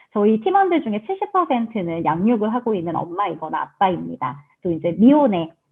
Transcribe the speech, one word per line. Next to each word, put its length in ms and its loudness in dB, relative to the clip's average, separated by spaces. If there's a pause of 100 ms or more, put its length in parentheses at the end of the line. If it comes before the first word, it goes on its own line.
(120)
저희 300 4
팀원들 400 2
중에 240 -4
칠십 260 -6
퍼센트는 720 -2
양육을 480 2
하고 220 -2
있는 200 -4
엄마이거나 640 -4
아빠입니다. 840 -4 (200)
또 80 -2
이제 280 -2
미혼의, 520 4 (220)